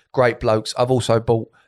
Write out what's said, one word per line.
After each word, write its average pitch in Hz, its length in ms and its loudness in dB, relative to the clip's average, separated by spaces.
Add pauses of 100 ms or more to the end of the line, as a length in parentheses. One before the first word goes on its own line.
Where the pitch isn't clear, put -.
(140)
great 123 260 2
blokes. 110 380 -2
I've 123 120 0
also 117 300 0
bought, 113 300 -2 (180)